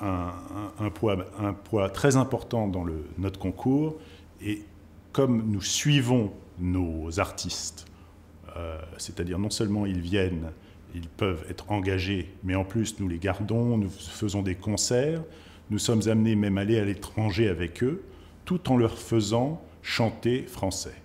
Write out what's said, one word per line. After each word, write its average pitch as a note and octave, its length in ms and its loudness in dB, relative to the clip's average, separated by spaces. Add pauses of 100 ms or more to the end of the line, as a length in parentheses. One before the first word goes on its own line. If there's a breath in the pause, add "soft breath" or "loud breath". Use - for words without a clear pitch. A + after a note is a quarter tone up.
un, F2+ 320 -2 (460)
un, G#2+ 80 -2
un G2+ 40 -2
poids, G#2 260 2 (240)
un G2+ 140 0
poids G2 360 0
très C3 260 4
important A#2+ 520 0
dans F2+ 160 -2
le, D#2+ 200 -4 (140)
notre F#2+ 220 -2
concours. C#3 560 0 (480 loud breath)
Et G#2 180 -2 (500)
comme A#2+ 380 4
nous G2+ 120 0
suivons B2 720 4 (260)
nos E2+ 600 -2
artistes, - 680 -4 (720 loud breath)
euh, E2 220 -8 (180)
c'est-à-dire F2 420 -4
non G#2 120 0
seulement G#2 360 2
ils F#2 140 0
viennent, F2 520 0 (420 loud breath)
ils E2+ 140 -8
peuvent F#2 420 0
être - 220 -8
engagés, F#2+ 600 0 (100)
mais F#2+ 120 0
en F#2+ 100 2
plus G#2+ 360 -2
nous G2 80 -2
les E2+ 100 -4
gardons, G#2+ 580 0
nous G2 140 2
faisons G2 520 -4
des F#2+ 120 0
concerts, B2+ 680 0 (460 loud breath)
nous G#2+ 100 0
sommes A2 300 2
amenés A2 280 6
même G#2 220 2
à - 40 0
aller A2 160 4
à G#2 60 2
l'étranger G#2+ 640 0
avec E2+ 340 -2
eux, C#3+ 200 0 (420 loud breath)
tout F3+ 260 0
en C3 60 6
leur A#2 200 4
faisant A#2 640 0 (220 loud breath)
chanter A#2+ 600 0
français. - 500 -6 (100)